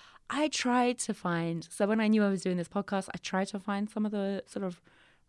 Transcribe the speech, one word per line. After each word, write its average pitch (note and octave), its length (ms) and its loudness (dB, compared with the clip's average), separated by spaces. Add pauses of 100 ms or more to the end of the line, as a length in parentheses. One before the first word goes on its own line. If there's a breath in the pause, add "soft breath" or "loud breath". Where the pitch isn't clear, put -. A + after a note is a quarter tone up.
(300 loud breath)
I D4 180 0
tried B3 520 2
to G#3+ 140 -2
find, E3+ 560 -2
so G3+ 160 0
when A3 140 2
I G#3+ 80 4
knew G#3+ 160 6
I G3+ 40 4
was G3 140 0
doing F3+ 140 0
this E3+ 120 -4
podcast, G3 460 -4
I F3+ 40 -10
tried G3 300 -2
to G3 120 -8
find G3+ 300 -2
some G#3+ 160 -2
of G#3 60 -2
the G3 340 -2
sort G3+ 180 -6
of F3+ 160 -6 (480 soft breath)